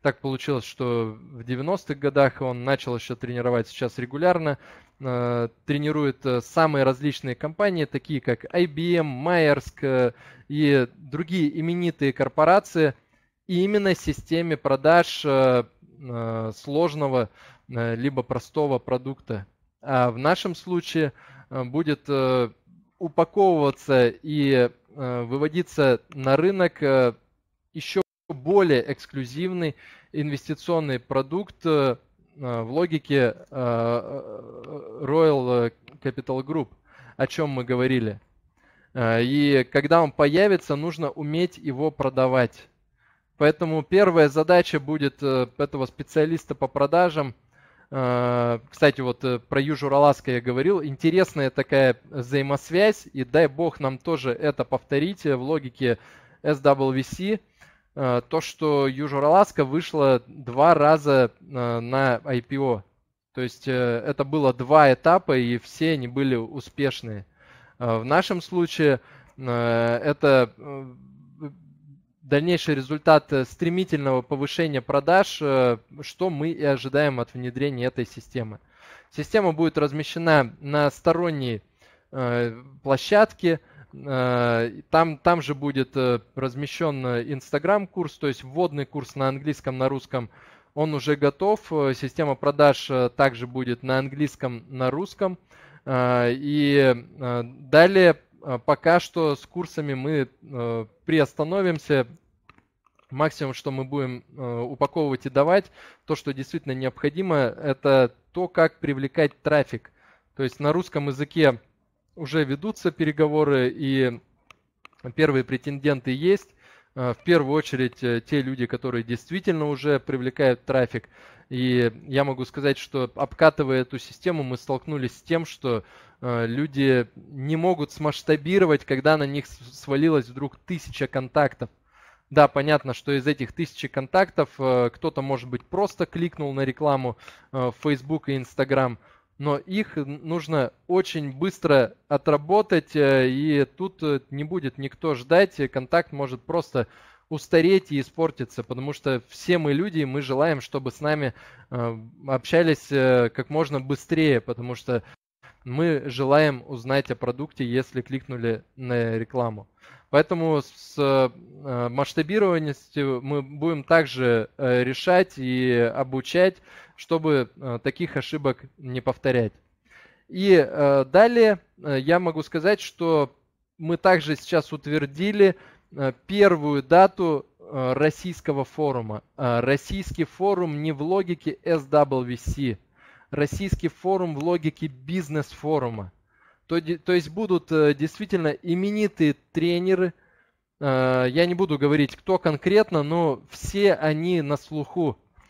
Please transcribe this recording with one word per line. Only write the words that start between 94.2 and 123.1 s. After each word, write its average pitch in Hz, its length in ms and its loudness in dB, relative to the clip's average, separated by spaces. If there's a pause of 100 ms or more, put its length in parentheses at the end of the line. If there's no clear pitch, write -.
на 127 220 -2
русском. 185 480 -6 (460)
Э, 123 480 0
и, 143 600 4 (280)
э, 120 240 -4
далее, 156 720 6 (260)
э, 127 220 -6
пока 165 340 2
что 156 380 -2
с - 100 -20
курсами 156 480 -8
мы, 135 340 -2 (140)
э, 117 440 -6 (180)
приостановимся. 156 1040 0 (1000)
Максимум, 143 440 -4
что - 160 -8
мы 131 140 -6
будем, 131 400 -8 (120)
э, 120 260 -8
упаковывать 139 640 -4
и 131 40 -6
давать, 156 400 2 (340)
то, 156 120 -4
что - 160 -8
действительно 135 400 -8
необходимо, 139 640 -2
это 135 760 2 (200)
то, 175 160 -4
как 165 320 0
привлекать 143 640 -2
трафик. 147 500 -2 (420)
То 139 80 -6
есть 131 160 -6
на 147 140 0
русском 160 340 -4
языке 139 540 2 (560)
уже 156 280 -2
ведутся 156 460 -4
переговоры, 147 840 2
и 135 480 -2 (960)
первые 143 300 2
претенденты 135 640 -4
есть. 170 380 0 (480)
Э, 123 200 -4
в - 60 -20
первую 147 320 2
очередь, 131 480 -2
э, 120 180 0
те 143 220 -2
люди, 127 240 -4
которые 123 380 -6
действительно 156 640 -4
уже 139 320 0
привлекают 127 640 -2
трафик. 123 440 -2 (420)
И 123 420 0 (160)
я 139 160 0
могу 131 200 -4
сказать, 139 340 -2
что 127 360 -6